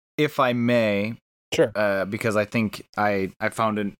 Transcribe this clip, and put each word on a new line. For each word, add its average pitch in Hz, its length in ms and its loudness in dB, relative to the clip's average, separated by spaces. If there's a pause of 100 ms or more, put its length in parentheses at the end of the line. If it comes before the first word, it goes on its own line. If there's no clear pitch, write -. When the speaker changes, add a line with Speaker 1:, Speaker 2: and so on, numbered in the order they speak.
(160)
Speaker 1:
if 151 220 0
I 127 140 4
may, 117 640 2 (360)
Speaker 2:
Sure. 127 220 2
Speaker 1:
uh, 101 300 0
because 107 320 -2
I 107 80 2
think 107 420 -4 (100)
I, 101 440 0
I 110 80 -2
found 107 320 0
an 101 200 -4